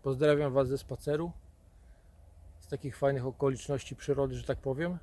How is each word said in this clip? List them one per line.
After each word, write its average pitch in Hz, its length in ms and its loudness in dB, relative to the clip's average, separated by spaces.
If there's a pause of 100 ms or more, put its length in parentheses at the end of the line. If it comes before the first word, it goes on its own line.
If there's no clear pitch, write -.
Pozdrawiam 143 500 4
Was 131 140 6
ze 135 100 0
spaceru, 151 540 -4 (1300)
z - 80 -20
takich 139 300 -8
fajnych 139 280 2
okoliczności 135 720 -2
przyrody, 135 400 0
że 120 80 -8
tak 131 140 -2
powiem. 165 460 -2